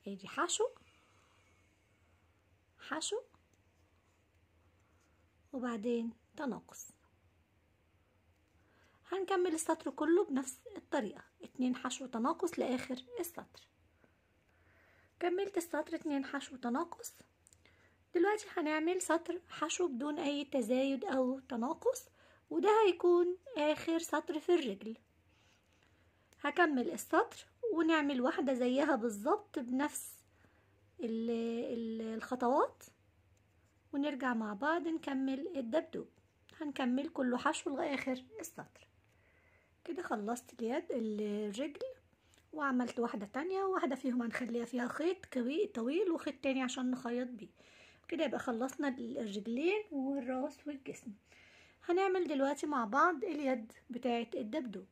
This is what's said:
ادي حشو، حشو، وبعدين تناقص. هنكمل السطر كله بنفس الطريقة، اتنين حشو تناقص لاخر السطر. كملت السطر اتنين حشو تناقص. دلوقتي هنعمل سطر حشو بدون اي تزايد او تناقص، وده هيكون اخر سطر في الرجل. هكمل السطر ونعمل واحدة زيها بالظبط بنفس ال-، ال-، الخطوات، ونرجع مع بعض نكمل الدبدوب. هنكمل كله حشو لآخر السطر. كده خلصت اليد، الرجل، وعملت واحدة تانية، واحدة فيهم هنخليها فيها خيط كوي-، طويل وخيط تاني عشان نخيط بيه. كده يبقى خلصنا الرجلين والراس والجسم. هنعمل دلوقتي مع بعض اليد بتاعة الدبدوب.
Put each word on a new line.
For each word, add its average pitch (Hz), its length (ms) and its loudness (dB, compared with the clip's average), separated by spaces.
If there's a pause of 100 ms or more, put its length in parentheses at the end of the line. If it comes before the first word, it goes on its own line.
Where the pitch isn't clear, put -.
ادي 202 220 -10
حشو، 349 360 0 (2250)
حشو، - 380 -6 (2250)
وبعدين 233 600 -2 (240)
تناقص. - 520 -8 (2250)
هنكمل 359 420 2
السطر 320 360 0
كله 330 340 4
بنفس 269 340 -2 (180)
الطريقة، 262 480 -2 (180)
اتنين 254 340 0
حشو 254 300 -6
تناقص 277 520 0
لاخر 254 460 -2 (160)
السطر. - 480 -10 (1500)
كملت 370 360 0
السطر 330 380 -2
اتنين 285 300 -2
حشو 277 320 -8
تناقص. 262 580 -4 (1000)
دلوقتي 403 320 4 (100)
هنعمل 320 460 0
سطر 330 460 0
حشو 330 400 -2
بدون 285 300 -2
اي 285 260 0
تزايد 262 600 2
او 262 340 2
تناقص، 269 680 -2 (420)
وده 339 200 4 (160)
هيكون 349 500 6 (200)
اخر 311 420 2
سطر 311 420 -2
في 349 140 6
الرجل. 220 420 0 (1400)
هكمل 285 500 4
السطر - 560 0 (260)
ونعمل 311 480 4
واحدة 277 340 2
زيها 262 420 4
بالظبط 240 600 0
بنفس 262 600 -2 (840)
ال-، 226 300 -2
ال-، 233 840 -2
الخطوات، 254 680 2 (1080)
ونرجع 277 420 0
مع 220 180 -2
بعض 311 360 0
نكمل 277 680 -2
الدبدوب. 269 520 -2 (520)
هنكمل 277 480 0
كله 247 300 0
حشو 294 380 0
لآخر 269 480 -2 (160)
السطر. - 480 -14 (960)
كده 349 180 -6
خلصت 233 580 -4
اليد، 254 300 -2
الرجل، 214 920 -4 (720)
وعملت 254 460 0
واحدة 233 280 -2
تانية، 370 360 -2
واحدة 359 320 2
فيهم 254 280 0
هنخليها 233 420 -2
فيها 240 240 -2
خيط 359 380 -2
كوي-، 269 400 0
طويل 311 440 0
وخيط 302 320 -2
تاني 262 200 2
عشان 254 280 0
نخيط 247 380 -2
بيه. 247 220 -12 (580)
كده 320 160 2
يبقى 240 140 0
خلصنا 262 500 -2
الرجلين 240 1000 -2
والراس 269 760 -4
والجسم. 269 460 -10 (760)
هنعمل 370 400 4
دلوقتي 285 380 2
مع 269 180 0
بعض 294 400 4
اليد 294 480 -2 (180)
بتاعة 233 440 -2
الدبدوب. 214 580 -4